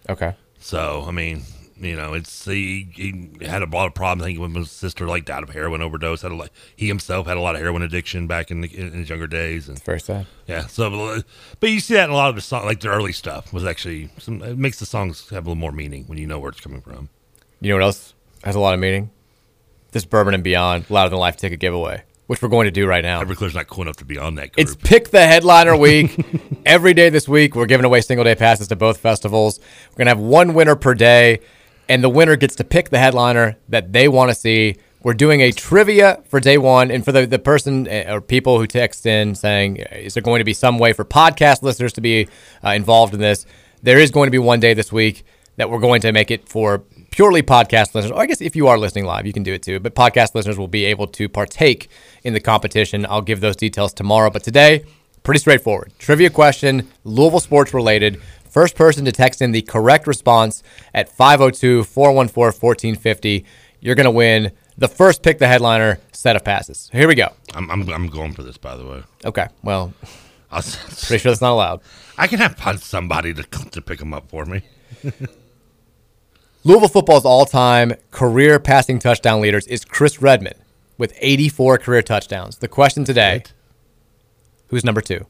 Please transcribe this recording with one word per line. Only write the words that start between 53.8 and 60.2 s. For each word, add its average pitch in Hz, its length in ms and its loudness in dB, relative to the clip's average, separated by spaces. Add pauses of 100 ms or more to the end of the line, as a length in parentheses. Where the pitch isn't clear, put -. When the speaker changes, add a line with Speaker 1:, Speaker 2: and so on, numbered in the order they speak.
Speaker 1:
tomorrow, 107 380 0
but 104 120 -10
today, 147 420 4 (380)
pretty 147 160 0
straightforward. 120 600 0
Trivia 160 320 2
question, 139 580 2 (160)
Louisville 151 360 2
sports 143 340 0
related. 107 460 0 (320)
First 165 240 2
person 147 300 4
to 123 60 -2
text - 280 0
in 123 120 0
the 110 100 -2
correct 127 440 2
response 117 560 2 (300)